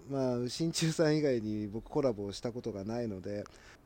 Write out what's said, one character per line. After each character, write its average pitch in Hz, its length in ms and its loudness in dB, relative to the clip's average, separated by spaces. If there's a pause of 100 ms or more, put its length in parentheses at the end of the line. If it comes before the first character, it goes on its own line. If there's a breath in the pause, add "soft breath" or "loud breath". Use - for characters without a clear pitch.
(100)
ま 131 220 2
あ、 123 40 0
右 123 140 -2
心 165 220 0
中 160 200 2
さ 156 160 6
ん 151 80 6
以 156 60 2
外 131 180 4
に 107 260 -2
僕 107 200 -6
コ 151 160 0
ラ 131 100 4
ボ 101 140 -4
を 101 60 -4
し - 80 -10
た 120 120 -4
こ 120 80 -8
と 113 120 -4
が 98 120 -6
な 113 160 -2
い 117 80 -2
の 95 140 -6
で、 101 220 -6 (420 loud breath)